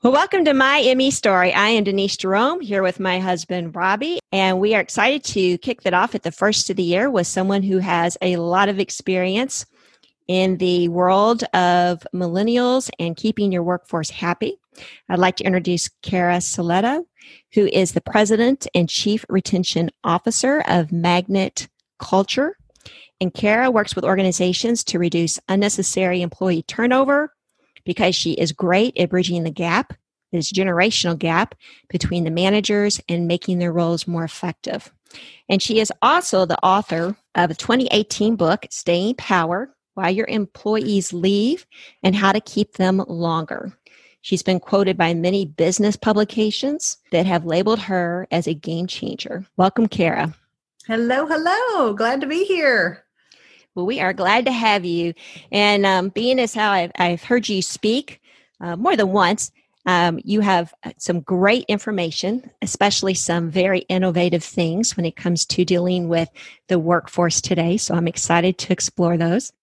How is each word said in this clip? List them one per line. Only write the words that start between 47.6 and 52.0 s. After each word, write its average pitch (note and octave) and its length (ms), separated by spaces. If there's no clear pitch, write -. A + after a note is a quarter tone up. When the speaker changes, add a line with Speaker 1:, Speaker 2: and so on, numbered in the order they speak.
Speaker 1:
her F3+ 500
as E3 160
a E3 80
game E3 320
changer. - 580
Welcome, G3 300
Kara. E3 460
Speaker 2:
Hello, A#3+ 400
hello. E4+ 640
Glad A#3 300